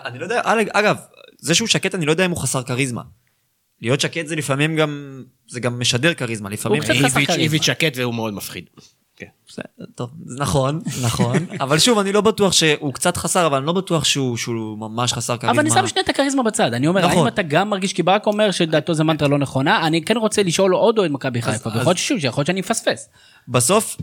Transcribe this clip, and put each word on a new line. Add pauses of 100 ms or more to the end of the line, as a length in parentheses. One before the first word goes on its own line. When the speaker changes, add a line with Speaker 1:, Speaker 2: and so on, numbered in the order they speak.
Speaker 1:
אני
לא
יודע,
אג-,
אגב, (420)
זה
שהוא
שקט,
אני
לא
יודע
אם
הוא
חסר
כריזמה. (800)
להיות
שקט
זה
לפעמים
גם, (260)
זה
גם
משדר
כריזמה,
לפעמים
Speaker 2:
הוא
קצת
חסר
Speaker 3:
איביץ',
Speaker 2:
כריזמה.
Speaker 3:
איביץ'
שקט
והוא
מאוד
מפחיד. (500)
כן. (220)
Speaker 1:
בסדר, (300)
טוב, (160)
זה
נכון, (240)
נכון, (140)
Speaker 2:
<laughs>
Speaker 1:
אבל
שוב,
אני
לא
בטוח
שהוא
קצת
חסר,
אבל
אני
לא
בטוח
שהוא,
שהוא
ממש
חסר
כריזמה.
Speaker 2:
אבל
אני
שם
שנייה
את
הכריזמה
בצד,
אני
אומר,
Speaker 1:
נכון.
Speaker 2:
האם
אתה
גם
מרגיש,
כי
ברק
אומר
שדעתו
זה
מנטרה
לא
נכונה,
אני
כן
רוצה
לשאול
עוד
אוהד
מכבי
Speaker 1:
אז,
Speaker 2:
חיפה,
Speaker 1:
אז
Speaker 2:
ויכול
להיות
ששוב,
שיכול
להיות
שאני
מפספס. (380)
Speaker 1:
בסוף